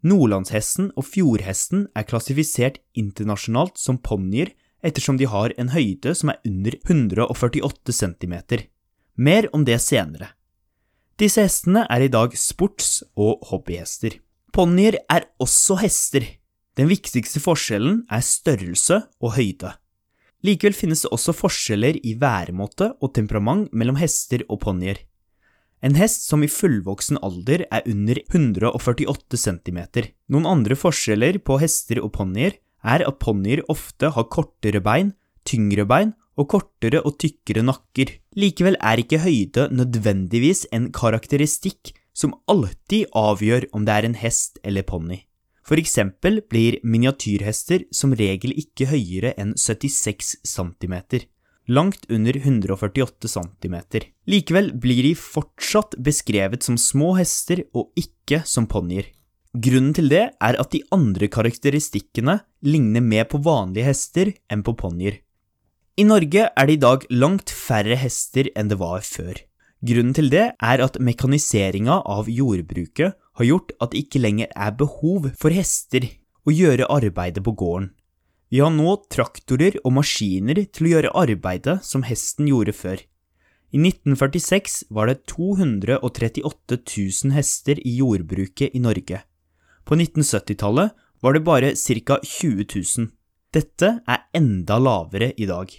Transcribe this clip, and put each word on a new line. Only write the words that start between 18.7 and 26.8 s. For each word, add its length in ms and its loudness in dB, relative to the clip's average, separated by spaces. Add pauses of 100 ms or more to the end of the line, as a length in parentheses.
og 140 -2
høyde. 340 -2 (720)
Likevel 320 2
finnes 300 -2
det 100 -4
også 160 -2
forskjeller 720 0
i 160 -4
væremåte 680 -2 (100)
og 160 -4
temperament 560 0
mellom 240 0
hester 540 -2
og 100 -6
ponnier. 400 -4 (800)
En 160 2
hest 320 2
som 160 2
i 80 -2
fullvoksen 720 -2